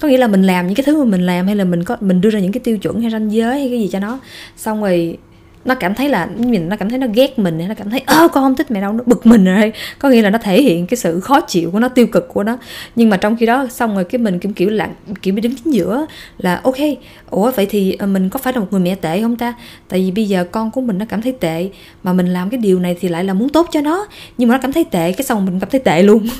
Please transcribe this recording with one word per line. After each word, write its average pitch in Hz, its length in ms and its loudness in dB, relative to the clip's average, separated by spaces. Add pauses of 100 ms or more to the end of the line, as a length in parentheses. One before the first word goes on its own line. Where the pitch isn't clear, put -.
có 311 60 0
nghĩa 302 100 6
là 254 100 2
mình 190 160 2
làm 180 240 0
những 196 80 -2
cái 269 80 0
thứ 294 200 0
mà 233 80 0
mình 180 140 0
làm, 180 200 0
hay 208 100 0
là 202 80 0
mình 175 200 0
có, - 180 -6
mình 185 200 2
đưa 214 80 4
ra 214 100 0
những 185 120 -2
cái 247 120 -6
tiêu 226 140 -2
chuẩn 196 240 -6
hay 233 100 -2
ranh 220 200 -4
giới 226 280 0
hay 277 100 -2
cái 247 100 -2
gì 202 120 -2
cho 196 80 -4
nó, 220 200 -6 (380)
xong 214 240 -4
rồi 175 360 0 (480)
nó 254 100 2
cảm 254 200 -2
thấy 277 140 -2
là, 196 200 0 (380)
nó 202 80 -4
cảm 196 140 -4
thấy 247 80 -4
nó 262 160 -2
ghét 269 260 2
mình, 170 280 -2
nó 214 100 -6
cảm 202 120 -10
thấy, 247 160 -4
"Ơ, 320 220 6
con 294 160 0
không 269 120 2
thích 302 160 -4
mẹ 196 100 -2
đâu", 196 120 -4
nó 233 120 -4
bực 233 200 2
mình 226 200 8
rồi. 214 280 4 (260)
Có 277 100 2
nghĩa 233 120 6
là 208 80 4
nó 196 80 2
thể 208 240 2
hiện 175 260 2
cái 240 100 -2
sự 175 220 -2
khó - 220 2
chịu 170 300 -2
của 202 80 0
nó, 247 100 2
tiêu 254 180 4
cực 180 260 0
của 202 100 -2
nó. 226 140 -2 (380)
Nhưng 233 140 6
mà 196 80 4
trong 214 200 0
khi 233 80 0
đó, 254 260 2
xong 226 240 -2
rồi 190 80 0
cái 240 160 -4
mình 196 200 0
cũng 202 140 -6
kiểu 185 160 0
là, 214 200 -2 (320)
kiểu 190 120 -2
bị 208 80 -2
đứng 240 140 -2
chính 311 180 -2
giữa 214 320 0 (320)
là, 180 260 -2
ok, 254 120 0 (540)
ủa, 208 220 0
vậy 202 140 0
thì, 196 340 0
ờ, 202 80 -4
mình 190 220 0
có 262 100 -6
phải 254 140 -4
là 254 60 -2
một 190 120 -2
người 190 100 0
mẹ 180 140 0
tệ 175 260 -2
không 240 140 -2
ta? 240 180 -6 (360)
Tại 185 100 -2
vì 185 120 0
bây 214 140 -2
giờ 190 260 0
con 220 200 -4
của 262 100 -4
mình 226 160 -2
nó 214 120 -6
cảm 190 120 -6
thấy 247 100 -4
tệ, 175 380 -4 (340)
mà 180 100 0
mình 180 140 2
làm 180 220 -2
cái 262 80 -4
điều 196 220 2
này 175 200 -2
thì 190 80 -2
lại 170 160 -2
là 196 100 -2
muốn 220 160 0
tốt 320 220 2
cho 311 100 0
nó, 339 260 -2 (300)
nhưng 240 120 2
mà 240 60 4
nó 262 60 0
cảm 269 120 -4
thấy 330 100 2
tệ, 175 280 0
cái 226 120 -4
xong 214 220 -2
mình 185 140 -2
cảm 196 100 -6
thấy 269 100 0
tệ 180 240 4
luôn. 208 240 6 (120)